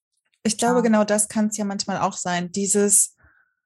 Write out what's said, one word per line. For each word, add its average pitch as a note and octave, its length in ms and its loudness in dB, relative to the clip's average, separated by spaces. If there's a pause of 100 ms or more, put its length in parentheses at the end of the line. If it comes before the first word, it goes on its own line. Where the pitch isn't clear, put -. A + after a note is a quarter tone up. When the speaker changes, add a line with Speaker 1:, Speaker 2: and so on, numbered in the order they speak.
(440)
Speaker 1:
Ich G#3+ 120 -2
glaube, A#3+ 200 2
Speaker 2:
Ja. B3 60 4
Speaker 1:
genau A3 220 4
das G#3 240 0
kann's G#3+ 280 -2
ja G#3+ 80 -4
manchmal G3 340 -6
auch F#3+ 160 -2
sein, F3 380 -6
dieses, G3+ 640 2 (500)